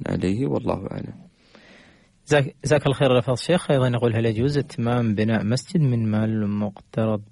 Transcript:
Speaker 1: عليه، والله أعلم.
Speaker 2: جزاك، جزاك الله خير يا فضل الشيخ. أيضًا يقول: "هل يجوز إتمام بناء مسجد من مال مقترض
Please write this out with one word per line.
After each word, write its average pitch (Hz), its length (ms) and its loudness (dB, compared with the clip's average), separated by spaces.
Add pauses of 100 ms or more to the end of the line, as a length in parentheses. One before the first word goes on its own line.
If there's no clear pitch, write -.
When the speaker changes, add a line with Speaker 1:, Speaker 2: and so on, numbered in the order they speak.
Speaker 1:
عليه، 98 400 -2
والله 110 440 -4
أعلم. - 340 -12 (1000)
Speaker 2:
جزاك، 143 280 2 (100)
جزاك 151 200 2
الله 139 120 0
خير 131 180 4
يا 120 60 4
فضل 127 120 -2
الشيخ. 160 380 0
أيضًا 127 160 2
يقول: 120 280 0
"هل 113 100 0
يجوز 120 320 0
إتمام 120 580 0
بناء 110 300 0
مسجد 127 360 0
من 117 300 2
مال 107 380 0
مقترض 104 720 -2 (100)